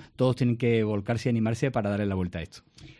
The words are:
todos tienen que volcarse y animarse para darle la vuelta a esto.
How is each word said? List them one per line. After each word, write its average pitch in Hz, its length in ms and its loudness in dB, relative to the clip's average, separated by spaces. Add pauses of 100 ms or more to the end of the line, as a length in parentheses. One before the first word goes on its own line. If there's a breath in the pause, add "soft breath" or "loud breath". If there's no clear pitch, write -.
(160 loud breath)
todos 127 200 2
tienen 120 200 2
que 117 260 2
volcarse 107 460 -2
y - 20 2
animarse 113 400 0
para 104 200 0
darle 101 160 0
la 98 80 0
vuelta 90 240 -2
a 82 40 -6
esto. - 200 -16 (380 loud breath)